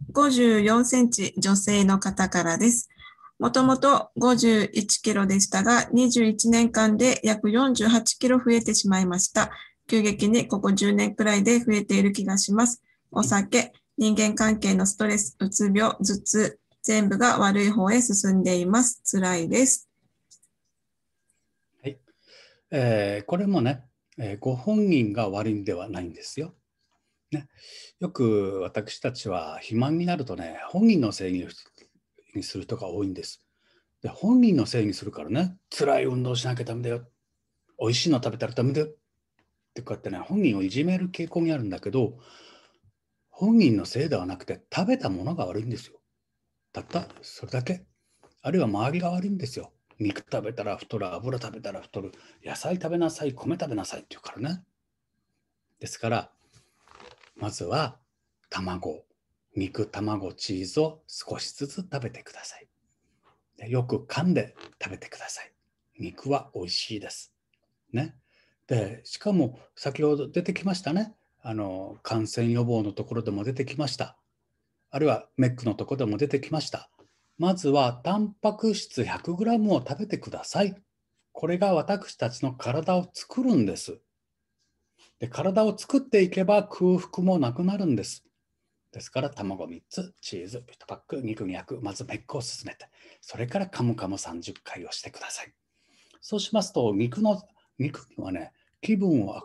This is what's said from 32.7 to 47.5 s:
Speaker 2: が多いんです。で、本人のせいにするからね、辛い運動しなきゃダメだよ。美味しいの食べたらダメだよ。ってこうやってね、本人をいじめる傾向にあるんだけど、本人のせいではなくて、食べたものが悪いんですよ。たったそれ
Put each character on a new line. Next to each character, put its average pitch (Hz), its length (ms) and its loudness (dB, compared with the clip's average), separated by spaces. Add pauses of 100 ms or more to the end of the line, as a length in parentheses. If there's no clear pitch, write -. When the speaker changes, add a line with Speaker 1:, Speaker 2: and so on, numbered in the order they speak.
Speaker 2:
が 95 120 -8
多 101 160 -4
い - 20 -2
ん 95 60 -4
で 90 120 -10
す。 - 200 -18 (580)
で、 120 60 -6
本 247 320 4
人 214 160 8
の 113 80 4
せ 117 180 0
い 107 40 2
に 101 80 -2
す - 100 -12
る 104 60 -10
か - 140 -12
ら 78 40 -10
ね、 160 300 -2 (100)
辛 135 320 2
い 127 60 0
運 127 160 -2
動 127 140 -2
し 123 100 -2
な 123 100 -2
き 123 60 -4
ゃ - 20 -8
ダ 120 100 -8
メ 120 80 -6
だ 117 60 -4
よ。 120 180 -6 (720)
美 110 100 0
味 120 60 2
し - 120 0
い 170 40 4
の 127 120 2
食 117 80 -2
べ 117 80 -6
た 120 80 -4
ら - 80 -8
ダ 123 80 0
メ 135 100 2
だ 147 80 0
よ。 151 60 0
っ 151 60 -12 (840)
て - 80 -12
こ - 100 -8
う 104 40 -8
や - 20 -10
っ - 40 -20
て - 60 -8
ね、 95 100 -8
本 202 220 -2
人 127 160 4
を 92 60 -2
い 95 80 -2
じ 135 140 -2
め 180 120 0
る 180 140 -4
傾 165 180 -8
向 175 120 -2
に 165 120 2
あ 147 60 -2
る 120 60 -6
ん 101 40 -6
だ 90 100 -6
け 101 120 -8
ど、 120 280 0 (1120)
本 226 280 4
人 143 200 6
の 92 100 -2
せ 139 200 -4
い - 20 -2
で 131 80 0
は 90 100 -4
な 92 100 -8
く - 80 -16
て、 - 180 -10 (120)
食 190 140 0
べ 262 100 2
た 190 100 -4
も 92 160 -6
の 156 100 -4
が 104 120 -4
悪 92 140 -6
い - 20 -4
ん 120 80 -6
で 107 60 -6
す - 120 -14
よ。 - 120 -20 (720)
た - 100 -10
っ - 20 -14
た - 240 -8 (140)
そ - 240 -16
れ - 60 -16